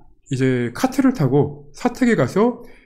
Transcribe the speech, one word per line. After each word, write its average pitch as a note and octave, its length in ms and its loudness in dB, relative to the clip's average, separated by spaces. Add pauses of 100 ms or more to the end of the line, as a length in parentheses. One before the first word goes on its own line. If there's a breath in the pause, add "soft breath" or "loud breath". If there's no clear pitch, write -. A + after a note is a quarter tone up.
(320)
이제 B2+ 420 0
카트를 C4 400 0
타고 C#3 600 0
사택에 A#3+ 400 0
가서 G3 480 0 (220 loud breath)